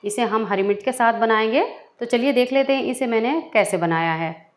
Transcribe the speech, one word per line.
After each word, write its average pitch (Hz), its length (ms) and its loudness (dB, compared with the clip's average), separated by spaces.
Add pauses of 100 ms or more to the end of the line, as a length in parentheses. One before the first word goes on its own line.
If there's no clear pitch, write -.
इसे 208 180 -4
हम 220 240 -2
हरी 196 160 0
मिर्च 202 200 -2
के 254 100 -2
साथ 233 220 2
बनाएंगे, 220 500 2 (360)
तो 233 60 -6
चलिए 254 260 0
देख 247 200 2
लेते 269 200 2
हैं 269 100 0
इसे 254 240 -2
मैंने 240 460 -2
कैसे 202 240 2
बनाया 165 360 0
है। 160 340 -6 (100)